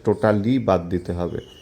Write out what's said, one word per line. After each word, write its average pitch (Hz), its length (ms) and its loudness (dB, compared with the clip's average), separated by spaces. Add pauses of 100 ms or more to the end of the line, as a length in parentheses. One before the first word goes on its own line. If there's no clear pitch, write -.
টোটালি 110 560 2
বাদ 92 300 0
দিতে 87 240 -4
হবে। 87 260 -4 (220)